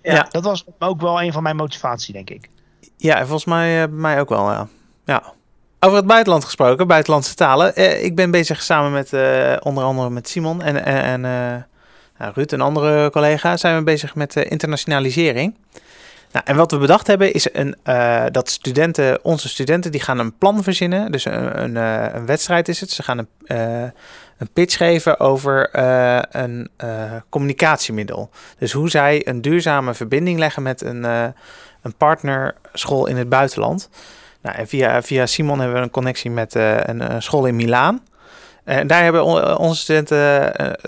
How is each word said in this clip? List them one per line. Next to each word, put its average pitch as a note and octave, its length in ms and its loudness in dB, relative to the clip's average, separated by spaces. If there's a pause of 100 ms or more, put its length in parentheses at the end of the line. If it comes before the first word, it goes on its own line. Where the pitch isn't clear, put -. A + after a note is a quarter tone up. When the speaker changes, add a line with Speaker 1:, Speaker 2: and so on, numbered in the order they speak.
Speaker 1:
Ja. D3+ 280 2
Speaker 2:
Dat E3+ 140 -4
was G3 200 -4 (140)
ook E3+ 220 -4
wel F3 220 0
een F3 100 -4
van D#3 100 -6
mijn D#3 140 -2
motivatie, C3+ 560 -8
denk G2 180 -16
ik. - 180 -20 (480)
Speaker 1:
Ja, D#3 180 2
en A2+ 120 2
volgens D3+ 180 -4
mij, E3 380 0
eh, D#3 60 0
bij D3+ 100 -10
mij D3+ 220 0
ook C#3+ 80 -4
wel, G2+ 220 0
ja. G#2+ 160 -4 (380)
Ja. C3 180 0 (580)
Over F#3+ 160 6
het G3 100 4
buitenland G3 380 6
gesproken, C3 420 2
buitenlandse D#3 480 2
talen. D#3 420 4
Eh, F3+ 280 4
ik F3 120 -2
ben F3+ 140 2
bezig E3+ 320 0
samen D3 300 2
met, C#3 200 -4
eh, C3 500 2
onder C#3 220 -2
andere C3 260 -2
met A#2+ 180 -8
Simon E3 340 -4
en, D3 220 -2
en, C3+ 180 0
en, B2+ 220 -4
eh, B2 380 -6 (560)
nou, G#2+ 160 -8
Ruud, D3 180 -4
een C#3 80 -4
andere D3 500 2
collega, D3+ 460 2
zijn E3+ 200 0
we D#3+ 60 0
bezig D3+ 320 -2
met, D3 220 -6
eh, - 140 0
internationalisering. D3 1080 -2 (760)
Nou, - 140 -2
en C#3 100 0
wat D#3+ 140 4
we D3 80 0
bedacht D3 280 4
hebben G3 260 4
is - 200 0
een, C#3 300 -4
eh, A#2+ 480 2
dat B2+ 200 -2
studenten, C#3 760 0
onze D3 240 -2
studenten, D#3+ 440 -2
die C#3+ 80 -4
gaan B2+ 180 -2
een A2+ 200 -6
plan G3+ 240 2
verzinnen. F#3 500 -2
Dus C3 120 -4
een, A#2 380 -4
een, A#2+ 140 -4
eh, A2+ 380 -2
een A#2 120 -8
wedstrijd E3+ 420 0
is E3+ 120 -6
het. F#3+ 100 -10
Ze - 120 -8
gaan B2 160 -4
een, A2+ 100 -10 (160)
eh, A#2 380 -4 (560)
een B2 140 -10
pitch F3 240 2
geven E3+ 440 2
over, C3+ 500 2
eh, B2+ 480 2 (120)
een, A#2+ 460 -8
eh, A#2+ 120 -10 (400)
communicatiemiddel. C#3 1000 -2 (280)
Dus A#2 140 -4
hoe D#3 180 -2
zij D3 380 2
een B2 140 -4
duurzame C#3+ 520 0
verbinding D3+ 440 -2
leggen D3+ 240 -2
met C3 200 -6
een, A#2+ 220 -8
eh, A#2 200 -2 (580)
een B2 140 -10
partnerschool C#3 1080 -2
in B2+ 100 -4
het B2 120 -4
buitenland. C3 600 0 (540)
Nou, - 140 -10
en A2+ 120 -8
via, B2 340 0
via B2+ 240 0
Simon C#3+ 320 -2
hebben B2 200 -2
we B2+ 40 0
een B2 80 -6
connectie B2+ 400 -4
met, A#2 260 -6
eh, A2 260 2
een, A#2 180 -6
eh, A#2+ 180 -4
school C3+ 280 0
in A#2+ 100 0
Milaan. B2 460 2 (640)
En C#3 220 -2
daar E3+ 160 4
hebben E3 220 4
on-, E3 180 2
eh, - 160 2
onze E3 220 0
studenten, D3 760 2
eh, C#3+ 100 -2 (220)